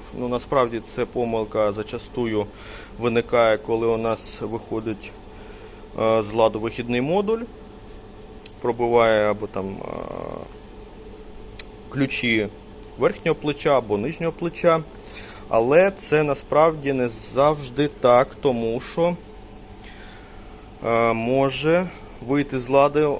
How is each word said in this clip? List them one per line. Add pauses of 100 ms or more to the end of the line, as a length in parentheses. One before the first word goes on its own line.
(200)
Ну,
насправді, (140)
ця
помилка
зачастую (540)
виникає,
коли
у
нас
виходить, (880)
е,
з
ладу
вихідний
модуль, (1200)
пробиває
або
там,
е, (2000)
ключі (500)
верхнього
плеча
або
нижнього
плеча. (720)
Але
це
насправді
не (240)
завжди
так,
тому
що, (1700)
е,
може (340)
вийти
з
ладу,